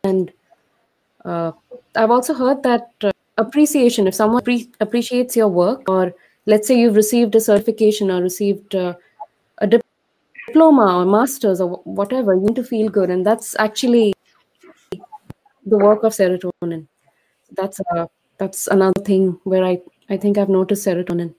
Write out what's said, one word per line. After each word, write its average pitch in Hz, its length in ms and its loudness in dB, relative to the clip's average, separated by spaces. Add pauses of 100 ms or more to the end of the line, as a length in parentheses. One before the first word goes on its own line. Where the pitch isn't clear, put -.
and, 190 280 -2 (920)
uh, 170 280 -6 (440)
I've 226 160 2
also 254 240 0
heard 262 280 -2
that, 240 280 -2 (100)
uh, 202 100 0 (260)
appreciation, 247 680 2
if 185 60 0
someone 226 300 0
pre-, 240 260 -2 (100)
appreciates 240 560 -2
your 220 120 2
work, 185 420 0
or 185 240 0 (320)
let's 214 220 2
say 262 80 4
you've 233 200 4
received 214 400 2
a 220 40 6
certification 214 720 0
or 180 100 -2
received, 196 540 -4
uh, 180 180 -2 (680)
a 208 80 -2
dip-, 214 140 4 (680)
diploma 262 520 4
or 180 60 0
master's 208 560 0
or 180 80 -2
wh-, - 180 -12
whatever, 202 460 -2
you 185 80 2
need 220 140 0
to 247 80 -4
feel 220 260 -2
good. 185 200 0
And 180 160 -2
that's 226 340 -2
actually 214 540 0 (1500)
the 208 100 2
work 208 260 4
of 220 100 0
serotonin. 175 720 -4 (640)
That's, 190 280 -8 (160)
uh, 170 100 -2 (320)
that's - 300 -8
another 190 340 2
thing 190 420 0
where 185 200 0
I, 180 180 -2 (280)
I 196 80 -4
think 202 200 0
I've 196 120 0
noticed 190 360 0
serotonin. 170 540 -4